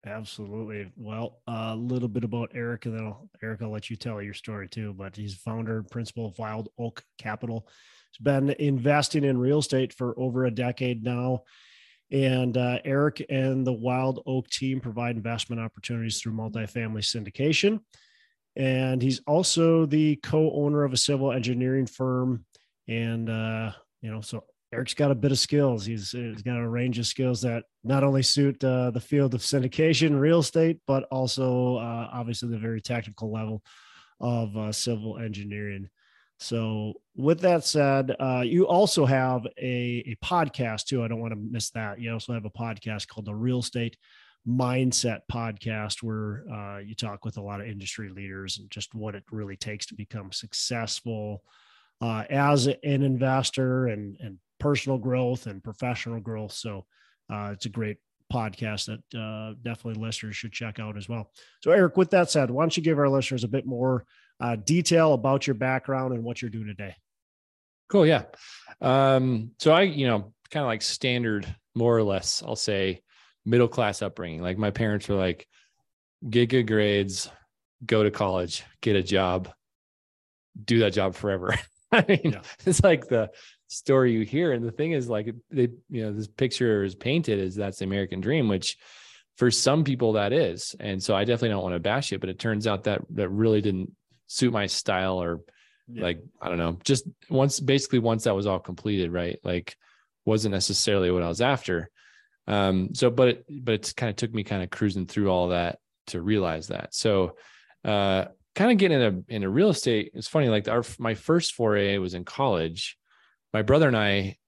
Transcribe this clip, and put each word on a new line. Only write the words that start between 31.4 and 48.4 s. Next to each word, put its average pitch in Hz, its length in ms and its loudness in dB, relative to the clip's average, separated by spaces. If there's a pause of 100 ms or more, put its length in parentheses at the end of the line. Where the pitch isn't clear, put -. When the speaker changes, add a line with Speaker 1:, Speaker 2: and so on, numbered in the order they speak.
Speaker 1:
uh, 117 360 -6
obviously 120 360 -6
the 113 100 -4
very 113 220 -4
technical 110 520 -6
level 110 300 -6 (580)
of, 113 360 -2
uh, 107 160 -4
civil 110 460 -4
engineering. 101 720 -8 (520)
So 110 540 -4 (200)
with 151 280 2
that 175 220 4
said, 135 540 2
uh, 127 260 0
you 170 220 4
also 175 400 4
have 127 400 2 (100)
a, 123 520 -4
a 113 160 -8
podcast 135 600 -2
too. 123 180 -2
I 113 40 -4
don't 113 120 -4
wanna 113 160 -6
miss 107 340 -6
that. 107 300 -8
You 113 120 -6
also 113 200 -6
have 110 120 -4
a 104 60 -8
podcast 110 560 -8
called 104 200 -12
the 104 80 -8
Real 123 260 0
Estate 117 360 -6 (480)
Mindset 123 760 0 (100)
Podcast, 110 720 -6
where, 110 500 -6
uh, 101 260 -12
you 104 180 -14
talk 104 280 -8
with 110 120 -8
a 104 60 -12
lot 101 180 -10
of 110 80 -12
industry 101 400 -10
leaders 95 500 -10